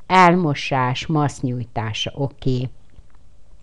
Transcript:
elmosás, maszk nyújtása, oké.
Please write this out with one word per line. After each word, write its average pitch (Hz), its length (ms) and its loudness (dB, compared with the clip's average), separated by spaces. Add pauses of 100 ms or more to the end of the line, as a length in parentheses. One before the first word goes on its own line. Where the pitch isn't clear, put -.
elmosás, 165 1000 4
maszk 147 360 0
nyújtása, 120 720 -4
oké. 127 540 -2 (960)